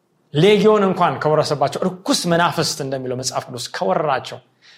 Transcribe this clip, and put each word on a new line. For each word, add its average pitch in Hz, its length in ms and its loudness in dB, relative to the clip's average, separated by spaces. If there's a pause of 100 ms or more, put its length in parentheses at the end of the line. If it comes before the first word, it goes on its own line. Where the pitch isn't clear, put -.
(340)
ሌጊዮን 208 480 6
እንኳን 180 360 2
ከወረሰባቸው፣ 147 680 0
ርኩስ 185 420 -2
መናፍስት 170 540 0
እንደሚለው 131 360 -6
መጽሐፍ 131 280 -6
ቅዱስ 123 240 -12
ከወረራቸው፣ 156 720 -2 (400)